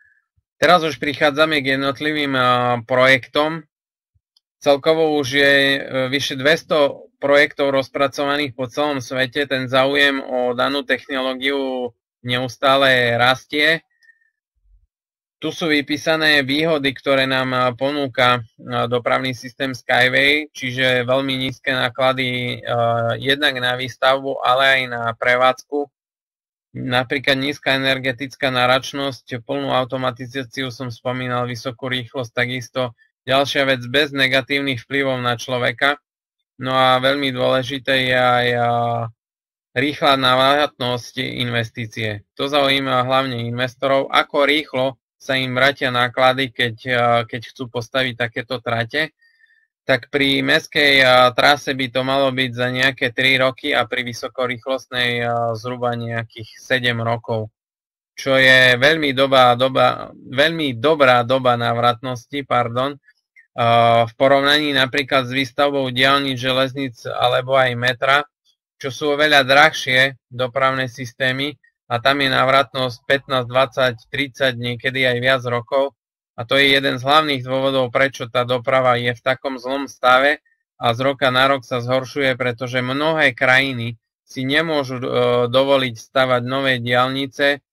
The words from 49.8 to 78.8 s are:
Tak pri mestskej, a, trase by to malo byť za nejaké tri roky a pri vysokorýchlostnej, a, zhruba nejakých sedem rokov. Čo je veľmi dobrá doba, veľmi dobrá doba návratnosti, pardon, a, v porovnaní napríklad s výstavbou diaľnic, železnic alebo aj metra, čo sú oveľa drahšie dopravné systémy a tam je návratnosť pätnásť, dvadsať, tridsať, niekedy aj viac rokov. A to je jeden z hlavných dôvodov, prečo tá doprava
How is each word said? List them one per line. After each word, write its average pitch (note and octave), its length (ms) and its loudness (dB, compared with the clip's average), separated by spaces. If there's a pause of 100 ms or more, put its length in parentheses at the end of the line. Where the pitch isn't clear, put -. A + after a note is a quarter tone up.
Tak C3 320 -2
pri C#3 320 2
mestskej, C#3+ 560 2
a, B2+ 320 6
trase C#3 400 2
by C3 160 -6
to B2+ 160 -2
malo C3+ 240 0
byť B2+ 240 -2
za B2 160 -2
nejaké B2+ 400 0
tri C3 320 2
roky C3 320 -2
a B2 160 0
pri B2 160 -6
vysokorýchlostnej, B2 1200 -6
a, A#2 320 -4
zhruba A#2+ 400 -6
nejakých A#2 640 -10
sedem B2 400 -2
rokov. A2+ 480 -4 (640)
Čo C3+ 240 0
je B2+ 400 6
veľmi D3 400 2
dobrá C3 400 6
doba, C3 560 0
veľmi C#3+ 640 -2
dobrá B2+ 480 4
doba B2+ 320 2
návratnosti, A#2+ 880 -2
pardon, B2 560 -2 (500)
a, A#2 560 4
v A2+ 80 -12
porovnaní C#3+ 580 4
napríklad C3 540 0
s B2+ 80 -6
výstavbou C#3 560 -2
diaľnic, C3+ 480 2
železnic C3 640 -4
alebo B2+ 520 0
aj B2 200 2
metra, B2+ 400 0 (640)
čo C#3 80 -6
sú D3 240 -2
oveľa C#3+ 320 4
drahšie C3+ 720 2 (140)
dopravné C3 560 -2
systémy C3 720 -6 (320)
a A#2 80 -2
tam C#3 240 0
je C3 80 0
návratnosť C3 720 0
pätnásť, C3 480 -2
dvadsať, B2+ 440 0 (120)
tridsať, C3+ 480 -4
niekedy B2 480 -4
aj B2 160 0
viac C3 240 0
rokov. B2 480 -2 (480)
A A#2 80 -10
to C3+ 80 0
je C#3 160 4
jeden C3+ 240 2
z B2 80 -8
hlavných C#3+ 400 2
dôvodov, C3 480 -2
prečo C3+ 400 -2
tá B2 160 -2
doprava B2+ 480 0